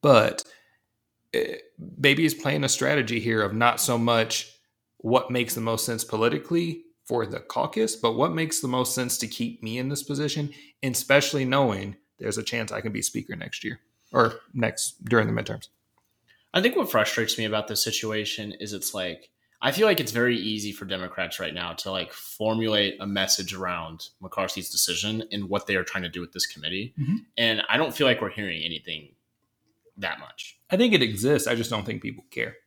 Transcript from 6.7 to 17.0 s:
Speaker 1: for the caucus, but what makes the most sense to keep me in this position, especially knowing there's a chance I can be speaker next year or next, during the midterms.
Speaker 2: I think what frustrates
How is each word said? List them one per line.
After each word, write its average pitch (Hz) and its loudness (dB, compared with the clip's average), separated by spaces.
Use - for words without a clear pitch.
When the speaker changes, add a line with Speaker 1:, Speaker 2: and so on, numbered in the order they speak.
Speaker 1:
for 117 -2
the 107 -8
caucus, - -2
but 113 2
what 139 2
makes 160 -2
the 135 -4
most 127 0
sense 123 -2
to 117 -4
keep 117 -6
me 113 -4
in 127 -2
this 139 -4
position, 147 -2
especially 139 4
knowing 113 2
there's 107 -4
a 110 -6
chance 110 -4
I 110 -4
can 107 -6
be 101 -4
speaker - -4
next - -10
year 113 -8
or 113 4
next, - -2
during 110 4
the 110 0
midterms. - -8
Speaker 2:
I 190 4
think 247 4
what 294 0
frustrates 110 2